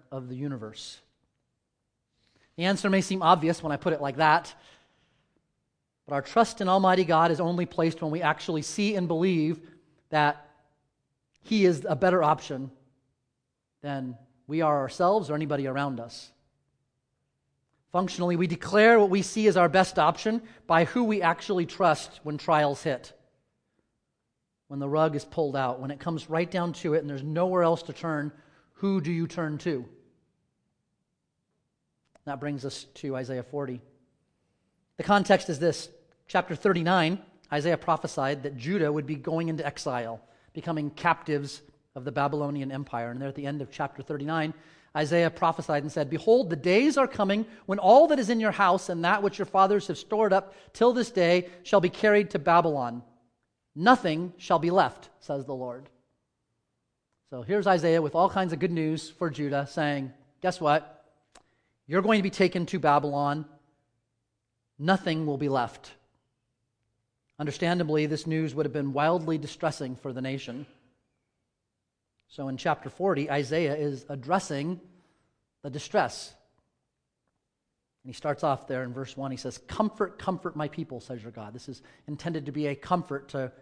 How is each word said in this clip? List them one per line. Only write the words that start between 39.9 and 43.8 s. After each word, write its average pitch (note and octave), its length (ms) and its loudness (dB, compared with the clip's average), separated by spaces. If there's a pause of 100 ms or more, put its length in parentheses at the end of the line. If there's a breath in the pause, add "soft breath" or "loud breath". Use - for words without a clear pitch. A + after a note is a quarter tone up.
becoming D3+ 380 -6
captives D3 720 -2 (340)
of B2+ 80 -12
the C#3+ 80 -8
Babylonian C#3+ 580 -2
Empire. B2 400 -8
And B2 100 -10
there C#3 80 -6
at C3+ 60 -10
the C#3+ 120 -8
end C#3+ 160 -6
of - 100 -14
chapter C#3 300 -8